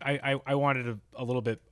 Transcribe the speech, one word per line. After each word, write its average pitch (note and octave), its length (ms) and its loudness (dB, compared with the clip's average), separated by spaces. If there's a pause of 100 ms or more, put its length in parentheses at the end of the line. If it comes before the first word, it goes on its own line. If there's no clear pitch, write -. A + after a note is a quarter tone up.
I, C#3 320 0
I, C3+ 140 -2
I C#3 80 2
wanted C#3 320 2
a, A2+ 100 -4 (180)
a C3 80 -8
little B2 180 0
bit, A2 180 0 (120)